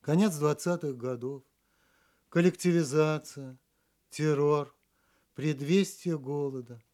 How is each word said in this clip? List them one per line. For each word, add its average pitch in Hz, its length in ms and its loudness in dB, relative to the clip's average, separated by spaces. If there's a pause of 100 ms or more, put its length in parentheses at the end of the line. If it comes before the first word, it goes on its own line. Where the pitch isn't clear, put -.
Конец 175 360 2
двадцатых 151 580 -2
годов, 127 480 -8 (840)
коллективизация, 156 1300 2 (520)
террор, 147 680 0 (580)
предвестие 156 840 -2
голода 131 640 -8 (120)